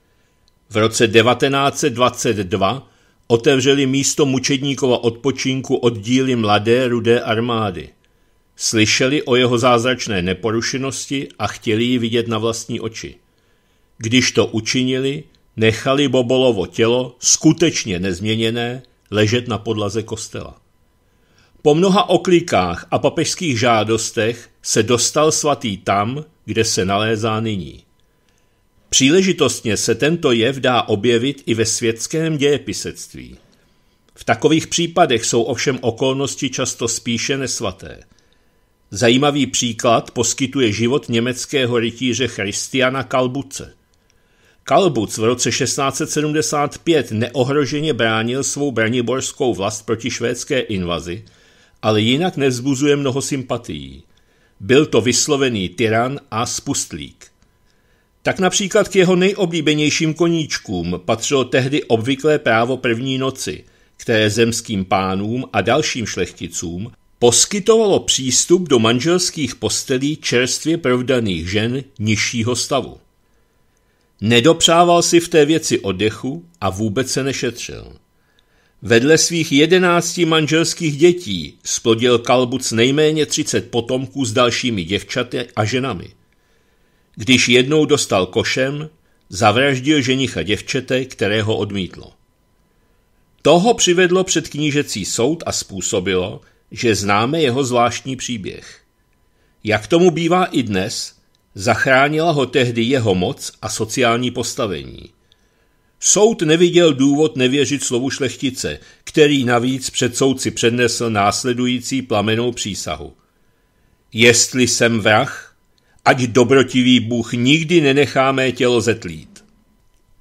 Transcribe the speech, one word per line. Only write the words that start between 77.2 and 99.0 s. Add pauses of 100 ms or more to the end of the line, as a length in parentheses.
nešetřil. (920)
Vedle
svých
jedenácti
manželských
dětí (100)
splodil
Kalbuc
nejméně
třicet
potomků
s
dalšími
děvčaty (100)
a
ženami. (1080)
Když
jednou
dostal
košem, (400)
zavraždil
ženicha
děvčete,
které
ho
odmítlo. (1300)
To
ho
přivedlo
před
knížecí
soud
a
způsobilo, (300)
že
známe
jeho
zvláštní
příběh. (840)